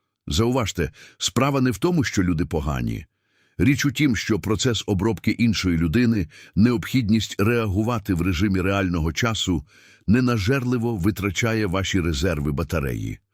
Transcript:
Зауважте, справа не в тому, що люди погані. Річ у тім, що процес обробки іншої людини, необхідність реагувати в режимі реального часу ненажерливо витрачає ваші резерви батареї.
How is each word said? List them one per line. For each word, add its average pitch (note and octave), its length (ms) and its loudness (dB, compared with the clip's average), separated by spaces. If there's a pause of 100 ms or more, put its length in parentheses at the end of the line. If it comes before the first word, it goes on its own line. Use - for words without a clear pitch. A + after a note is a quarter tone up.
(280)
Зауважте, G#2+ 640 0 (260)
справа C#3 440 0
не B2+ 100 2
в F#2+ 60 -6
тому, E3+ 260 0
що G2 200 0
люди E2 220 0
погані. C2 600 -4 (520)
Річ C3 280 2
у C#3 60 0
тім, C3+ 240 0
що G#2 240 -2
процес G#2+ 480 -2
обробки G2+ 440 0
іншої F#2 460 0
людини, G2+ 500 2 (280)
необхідність A2 840 2
реагувати A2 760 0
в E2+ 80 0
режимі F#2 400 0
реального F2 520 0
часу F#2 520 -2 (420)
ненажерливо A#2+ 880 2
витрачає G2+ 720 -2
ваші F#2 360 0
резерви D#2 500 0
батареї. C2 680 -4 (140)